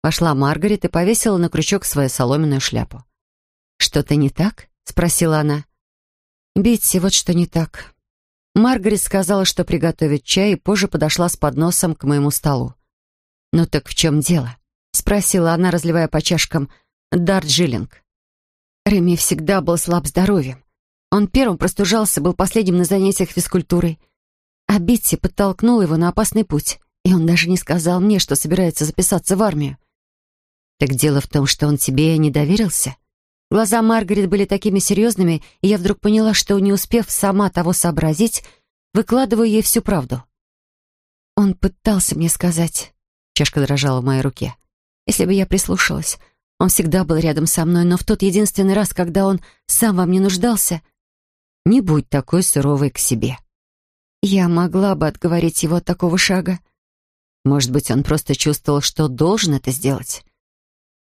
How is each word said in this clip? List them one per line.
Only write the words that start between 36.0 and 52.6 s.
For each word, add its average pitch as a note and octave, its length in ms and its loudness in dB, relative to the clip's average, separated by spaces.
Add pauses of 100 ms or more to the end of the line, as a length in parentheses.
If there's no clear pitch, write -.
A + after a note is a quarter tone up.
поняла, A3 320 2
что, G3+ 260 0
не G3 140 2
успев A3 380 0
сама G3 400 0
того F3 240 0
сообразить, D#3+ 680 0 (500)
выкладываю A#3 520 0
ей G#3+ 140 2
всю - 220 0
правду. C3 420 -4 (1120)
«Он G3+ 180 2
пытался F#3+ 600 -2
мне E3 140 -2
сказать», E3+ 640 -4 (400)
чашка D3 260 0
дрожала C3+ 400 0
в A#2+ 40 -6
моей C3+ 180 2
руке, - 320 -6 (520)
«если G3 200 0
бы F#3+ 80 2
я F#3+ 100 2
прислушалась. F3+ 760 -2 (400)
Он F3+ 120 2
всегда F3 340 0
был D3+ 120 0
рядом D#3+ 300 0
со D#3+ 200 0
мной, F3 180 2
но F3 140 2
в - 60 -6
тот G#3+ 180 0
единственный G3 520 2
раз, G#3 200 0
когда F3+ 320 -2
он F#3+ 160 0 (240)
сам G#3+ 300 0
во F3+ 100 0
мне F#3 140 2
нуждался». F#3+ 600 0 (840)
«Не G#3+ 160 4
будь D#3 260 0
такой E3 340 -2
суровой C#3+ 460 0